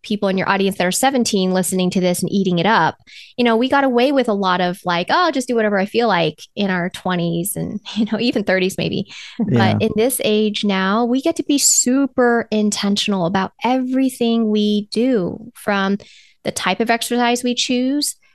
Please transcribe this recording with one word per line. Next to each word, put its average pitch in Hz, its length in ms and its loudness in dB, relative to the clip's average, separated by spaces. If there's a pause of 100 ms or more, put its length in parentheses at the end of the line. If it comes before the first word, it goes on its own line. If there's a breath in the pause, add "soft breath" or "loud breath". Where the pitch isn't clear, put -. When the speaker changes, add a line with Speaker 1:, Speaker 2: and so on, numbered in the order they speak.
Speaker 1:
people 202 260 -2
in 190 100 0
your 180 100 -2
audience 196 300 0
that 233 80 0
are 226 40 0
seventeen 220 600 0
listening 185 380 0
to 190 100 0
this 180 220 0
and 180 100 -4
eating 185 260 2
it 165 60 2
up. 185 320 2 (400 loud breath)
You 247 80 0
know, 233 120 4
we 254 120 0
got 277 160 2
away 247 260 2
with 269 160 2
a 214 80 0
lot 185 280 0
of, 180 240 -2
like, 175 240 -2
"Oh, 339 160 2
I'll 320 60 0
just 262 160 -4
do 247 60 -2
whatever 214 240 2
I 190 60 0
feel 226 240 0
like," 165 320 0 (160)
in 196 140 -2
our 180 200 -2
twenties 170 640 -4
and, 175 220 -6 (100)
<laughs> - 60 -14
you 214 120 0
know, 214 120 -4
even 233 260 -2
thirties 185 340 0
maybe. - 280 -4 (320 loud breath)
Speaker 2:
Yeah. 117 360 2
Speaker 1:
But 107 80 0
in 220 140 0
this 240 280 0
age 214 400 0
now, 196 400 0
we 247 160 0
get 330 160 -2
to - 60 -4
be 285 160 0
super 247 920 2
intentional 202 760 0
about 190 260 -2 (120)
everything 254 840 0
we 208 400 2
do, 233 640 0
from 202 440 0 (460 loud breath)
the - 80 -2
type - 280 -2
of 226 100 0
exercise 240 540 0
we 247 100 0
choose, 262 600 -2 (180)